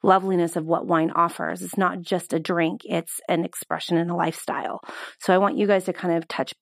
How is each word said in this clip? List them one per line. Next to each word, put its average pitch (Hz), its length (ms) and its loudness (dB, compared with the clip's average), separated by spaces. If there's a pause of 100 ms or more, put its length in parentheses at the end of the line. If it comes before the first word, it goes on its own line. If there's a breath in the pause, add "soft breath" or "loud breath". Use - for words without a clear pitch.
loveliness 185 540 4
of 156 80 -2
what 165 220 0
wine 160 280 2
offers. 170 460 0
It's 185 160 -8
not 185 240 0
just 175 320 -4
a 165 80 0
drink, 170 460 0
it's - 420 -4
an 170 160 2
expression - 540 -2
and 170 120 0
a 170 60 -2
lifestyle. - 640 -4 (400 loud breath)
So 185 140 4
I 185 40 6
want 196 200 2
you 208 80 2
guys 196 180 4
to 185 80 -2
kind 175 240 -2
of 165 100 -2
touch - 360 -6